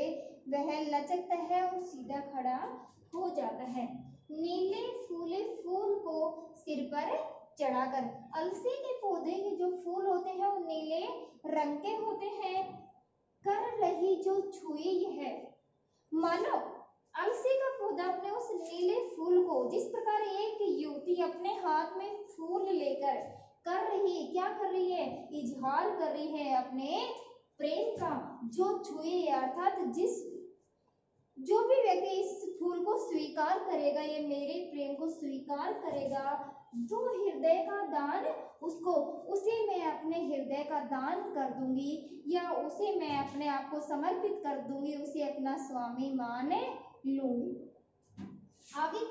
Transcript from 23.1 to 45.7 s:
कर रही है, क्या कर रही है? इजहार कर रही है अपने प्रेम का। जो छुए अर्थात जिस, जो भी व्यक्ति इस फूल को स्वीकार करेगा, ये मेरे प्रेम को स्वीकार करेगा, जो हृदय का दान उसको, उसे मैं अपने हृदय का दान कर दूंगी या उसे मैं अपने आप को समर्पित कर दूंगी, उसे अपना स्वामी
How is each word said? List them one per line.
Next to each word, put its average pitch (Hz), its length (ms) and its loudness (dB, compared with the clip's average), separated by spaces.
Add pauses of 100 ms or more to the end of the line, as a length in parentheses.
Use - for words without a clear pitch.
कर 370 220 2
रही 392 260 4
है, 311 200 -2
क्या 370 180 2
कर 403 220 0
रही 370 180 4
है? 330 440 -2
इजहार 269 640 2
कर 330 160 2
रही 294 160 -2
है 285 280 0
अपने 262 440 0 (580)
प्रेम 339 380 0
का। 330 140 0 (360)
जो 370 200 4 (180)
छुए 320 480 0
अर्थात 339 460 2 (160)
जिस, 349 200 2 (1200)
जो 370 220 4 (100)
भी 523 140 8
व्यक्ति 392 380 4
इस - 240 -4 (160)
फूल 349 240 0
को 427 160 4
स्वीकार 311 600 0
करेगा, 294 420 2
ये 302 180 -2
मेरे 285 380 -2 (120)
प्रेम 285 260 -4
को 320 140 -4
स्वीकार 285 720 -4
करेगा, 277 720 -2 (220)
जो 415 320 -2
हृदय 330 600 4
का 392 200 -2
दान 294 380 0 (360)
उसको, 339 300 0 (420)
उसे 415 320 2
मैं 381 200 0
अपने 311 380 0
हृदय 277 460 -2
का 294 160 0
दान 277 360 -2 (120)
कर 269 240 0
दूंगी 269 680 -2
या 349 280 2
उसे 392 420 0
मैं 294 200 0
अपने 277 300 -2
आप 269 240 0
को 302 100 -2
समर्पित 349 640 0
कर 269 180 0
दूंगी, 277 320 -4
उसे 294 300 -4
अपना 285 320 -2 (100)
स्वामी 254 480 -4